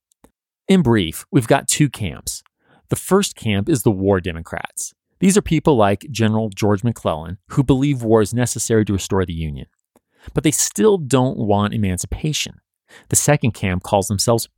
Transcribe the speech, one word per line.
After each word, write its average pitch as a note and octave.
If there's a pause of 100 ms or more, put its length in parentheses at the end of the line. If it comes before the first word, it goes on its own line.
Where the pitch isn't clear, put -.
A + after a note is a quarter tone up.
(680)
In F#3+
brief, A2
we've B2+
got C#3
two D3+
camps. - (480)
The C3
first -
camp G#2+
is C3+
the A#2+
War F#2+
Democrats. - (280)
These F#3+
are -
people -
like G#2
General A2
George G2+
McClellan, F2+ (140)
who C#3+
believe C3+
war A2
is G#2+
necessary A#2
to G#2
restore F#2+
the F2
Union. D#2 (680)
But D3+
they D#3
still G3+
don't C3
want G#2
emancipation. A2 (480)
The -
second C#3+
camp F2+
calls -
themselves A2+